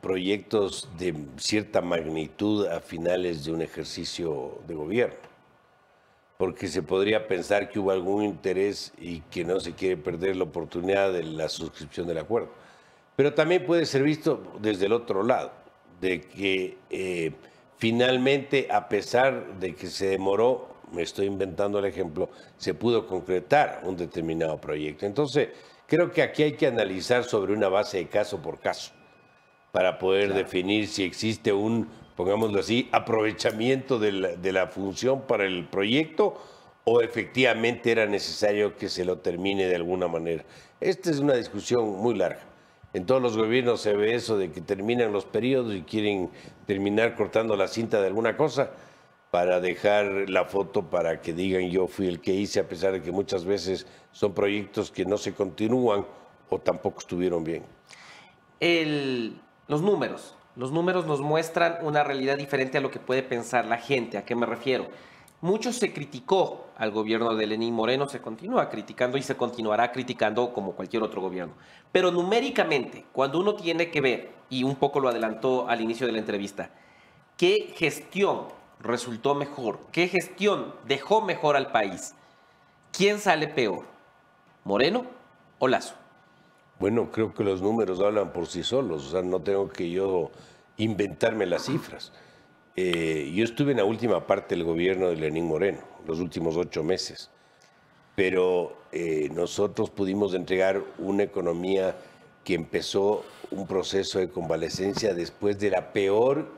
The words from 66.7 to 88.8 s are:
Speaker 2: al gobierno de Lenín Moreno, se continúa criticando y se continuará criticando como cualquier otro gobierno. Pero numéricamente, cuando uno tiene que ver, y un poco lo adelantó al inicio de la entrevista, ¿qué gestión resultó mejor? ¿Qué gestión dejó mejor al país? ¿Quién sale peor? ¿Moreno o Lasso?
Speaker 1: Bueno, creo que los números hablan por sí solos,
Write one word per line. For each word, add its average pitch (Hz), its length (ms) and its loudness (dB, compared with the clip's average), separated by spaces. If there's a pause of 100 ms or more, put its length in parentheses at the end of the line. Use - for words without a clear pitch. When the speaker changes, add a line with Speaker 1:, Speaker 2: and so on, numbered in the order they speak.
Speaker 2:
al 110 160 -2
gobierno 110 440 2
de 110 120 0
Lenín 113 260 0
Moreno, 123 360 2
se 123 100 -10
continúa 170 480 -2
criticando 123 500 -2
y 143 40 0
se 135 160 -4
continuará 113 560 0
criticando 120 600 0
como 95 200 -4
cualquier 107 300 -4
otro 101 180 -4
gobierno. 90 320 -6 (400)
Pero 180 180 4
numéricamente, 175 1040 0
cuando 139 260 0
uno 202 160 0
tiene 165 340 -2
que 151 120 0
ver, 123 300 0 (180)
y 127 140 -2
un 135 120 0
poco 143 240 2
lo 135 80 2
adelantó 117 600 0
al 117 100 0
inicio 117 280 -2
de 113 60 0
la 113 60 -2
entrevista, 101 520 -6 (640)
¿qué 196 400 4
gestión 165 680 0 (340)
resultó 120 520 -2
mejor? 139 460 -4 (140)
¿Qué 175 160 2
gestión 185 640 0 (140)
dejó 160 340 2
mejor 151 340 2
al 135 160 0
país? 98 440 0 (760)
¿Quién 202 280 4
sale 160 280 4
peor? 113 380 0 (800)
¿Moreno 151 400 2 (520)
o 131 120 2
Lasso? - 260 0 (840)
Speaker 1:
Bueno, 101 320 2
creo 110 220 -2
que 110 100 -4
los 95 180 0
números 101 380 0
hablan 101 340 2
por 87 120 -4
sí 85 180 -6
solos, 90 440 -2